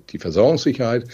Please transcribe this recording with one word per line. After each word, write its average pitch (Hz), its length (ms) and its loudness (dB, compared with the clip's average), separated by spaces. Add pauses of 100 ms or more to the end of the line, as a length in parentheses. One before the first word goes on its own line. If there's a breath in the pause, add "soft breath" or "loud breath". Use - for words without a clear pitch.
(100)
die - 80 -10
Versorgungssicherheit 120 960 0